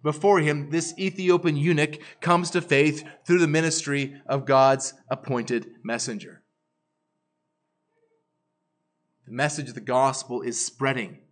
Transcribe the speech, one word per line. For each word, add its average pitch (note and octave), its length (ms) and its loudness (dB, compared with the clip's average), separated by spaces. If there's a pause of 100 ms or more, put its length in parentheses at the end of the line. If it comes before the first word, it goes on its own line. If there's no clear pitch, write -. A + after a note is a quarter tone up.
before F3 380 4
him, D3 300 0
this D#3+ 280 -4
Ethiopian F3+ 600 0
eunuch D3+ 420 0 (220)
comes F3 300 0
to F3 100 -2
faith D3+ 420 2 (240)
through F3 120 4
the E3 80 4
ministry D3 760 -2
of C#3 200 -2
God's C3+ 480 4 (180)
appointed A#2+ 580 -4 (140)
messenger. A2 580 -8 (2750)
The A2 80 -14
message D3 320 -4
of A#2 80 -16
the - 60 -14
gospel B2+ 600 0
is A#2 240 -6
spreading B2+ 540 -4 (120)